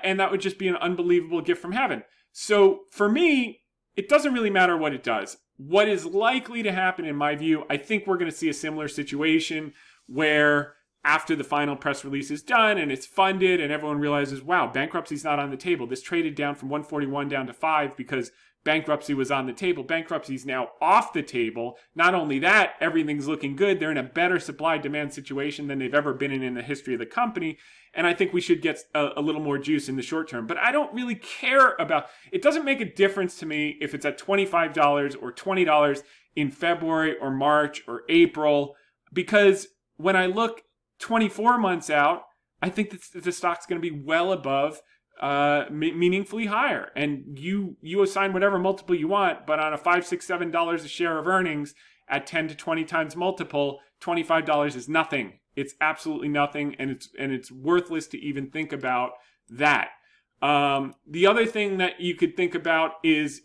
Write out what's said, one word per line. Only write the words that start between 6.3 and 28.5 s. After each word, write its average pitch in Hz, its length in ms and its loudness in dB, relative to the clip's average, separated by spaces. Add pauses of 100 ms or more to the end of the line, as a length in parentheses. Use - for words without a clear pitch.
to 208 60 0
happen, 185 360 -2
in 147 100 -4
my 147 180 0
view, 156 360 0
I 143 80 0
think 202 280 -4
we're 185 120 2
gonna 170 120 -2
see 156 200 -2
a - 20 2
similar 151 360 -6
situation 156 840 0 (340)
where 147 680 2 (280)
after 156 320 2
the 143 100 -2
final 147 320 -2
press 139 280 -4
release 139 260 -6
is 147 120 -8
done 220 340 4
and 151 160 -2
it's 135 140 -8
funded 190 520 2
and 147 140 -2
everyone 151 280 -4
realizes, 139 420 -2
"Wow, 156 240 2
bankruptcy's 151 580 -4
not 147 140 0
on 143 120 -4
the 131 60 -8
table." 143 300 -2
This 127 160 -8
traded 160 320 -2
down 143 220 -4
from 135 120 -12
one 147 140 -4
forty-one 143 460 -4
down 135 180 -4
to 123 80 -12
five 151 420 0
because 131 360 -6 (320)
bankruptcy 151 500 0
was 135 160 -2
on 135 160 0
the 127 60 -6
table. 175 320 -2
Bankruptcy's 151 600 -6
now 131 260 -4 (100)
off 170 320 4
the 151 100 -2
table. 117 560 -4 (160)
Not 175 200 4
only 151 260 0
that, 190 400 4
everything's 151 480 0
looking 147 260 -4
good. 190 240 2
They're 156 140 -2
in 147 40 -2
a 127 60 0
better 170 380 0
supply-demand 147 760 -4
situation 143 540 -6
than 139 100 -6
they've 127 160 -2
ever 147 180 2
been 139 200 -4
in, 135 100 -4
in 127 120 -4
the 120 80 -6
history 135 300 -6
of 117 60 0
the 113 80 -8
company. 180 520 -4 (360)
And 170 140 0
I 170 40 4
think 185 200 0
we 180 80 0
should 165 220 2